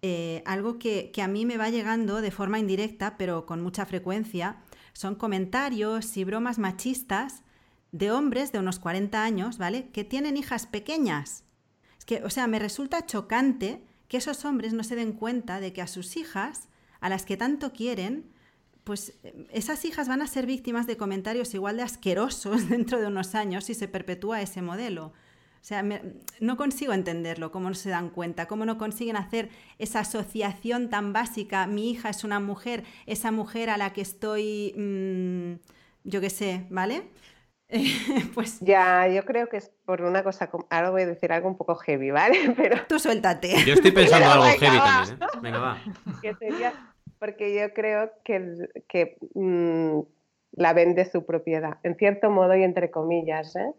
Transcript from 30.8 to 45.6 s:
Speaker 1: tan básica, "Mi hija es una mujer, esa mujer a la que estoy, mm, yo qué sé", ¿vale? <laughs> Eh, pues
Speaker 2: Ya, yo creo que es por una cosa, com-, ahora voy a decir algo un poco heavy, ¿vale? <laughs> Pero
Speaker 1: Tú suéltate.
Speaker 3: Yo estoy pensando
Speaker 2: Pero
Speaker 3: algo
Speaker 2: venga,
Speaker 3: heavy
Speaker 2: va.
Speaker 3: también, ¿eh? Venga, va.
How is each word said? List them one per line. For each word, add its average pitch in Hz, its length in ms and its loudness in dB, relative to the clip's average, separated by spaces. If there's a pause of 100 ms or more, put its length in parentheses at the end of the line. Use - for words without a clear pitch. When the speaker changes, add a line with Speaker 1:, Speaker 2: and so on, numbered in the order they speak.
Speaker 1:
tan 202 220 -2
básica, 208 540 -2
"Mi 208 240 -2
hija 233 180 -6
es 208 140 -6
una 208 160 -2
mujer, 202 460 -6 (220)
esa 220 260 -2
mujer 220 380 -4
a 208 60 0
la 196 160 -2
que 202 80 -8
estoy, 214 760 -4
mm, 185 800 -4 (500)
yo 190 160 -4
qué 190 100 -2
sé", 185 400 -4
¿vale? 202 380 -4
<laughs> - 80 -20 (520)
Eh, 233 160 0 (480)
pues - 280 -4
Speaker 2:
Ya, 185 480 8
yo 190 160 2
creo 233 240 0
que 226 80 -6
es - 160 -8 (120)
por 180 180 0
una 180 200 2
cosa, 190 300 -2
com-, 170 180 -6
ahora 170 200 2
voy 185 120 4
a 180 40 2
decir 170 260 0
algo 170 160 2
un 185 80 -2
poco 170 180 -2
heavy, 135 380 0
¿vale? 208 260 6
<laughs> 277 180 4
Pero 240 200 4 (120)
Speaker 1:
Tú 311 120 2
suéltate. 185 640 2
Speaker 3:
Yo 139 80 6
estoy 185 160 12
pensando 180 380 10
Speaker 2:
Pero 139 60 12
Speaker 3:
algo 135 100 10
Speaker 2:
venga, 123 160 10
Speaker 3:
heavy 139 180 8
Speaker 2:
va. - 60 8
Speaker 3:
también, 113 360 6
¿eh? - 220 -4
Venga, 233 160 -2
va. 220 200 -2 (440)